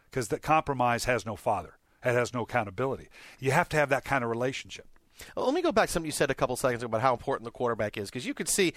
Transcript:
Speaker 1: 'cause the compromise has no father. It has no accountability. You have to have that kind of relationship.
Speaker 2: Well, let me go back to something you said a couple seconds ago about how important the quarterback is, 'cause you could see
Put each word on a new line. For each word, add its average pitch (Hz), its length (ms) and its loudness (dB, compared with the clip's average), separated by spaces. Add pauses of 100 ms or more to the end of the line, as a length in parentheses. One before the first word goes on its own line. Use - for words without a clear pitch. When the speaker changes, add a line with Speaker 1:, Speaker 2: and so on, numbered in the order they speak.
(120)
Speaker 1:
'cause 123 180 -4
the - 100 -2
compromise 127 640 2
has 117 200 2
no 110 100 -6
father. 92 420 -2 (280)
It 123 80 4
has 120 200 2
no 120 100 -4
accountability. 107 640 -2 (320)
You 131 120 0
have 170 180 2
to 156 80 0
have 143 120 4
that 131 140 2
kind 135 220 0
of 117 40 -2
relationship. 123 580 -4 (500)
Speaker 2:
Well, - 80 -2
let 254 80 4
me 349 80 2
go 320 100 2
back 190 160 4
to - 60 -6
something 165 140 -2
you 147 40 -4
said 139 200 2
a 131 40 0
couple 127 220 0
seconds 120 240 0
ago 123 60 -4
about 110 140 0
how 131 120 4
important 117 320 -4
the 117 60 -10
quarterback 113 460 -2
is, 101 140 -6
'cause 127 140 -8
you 269 80 -4
could 180 160 -4
see 180 280 2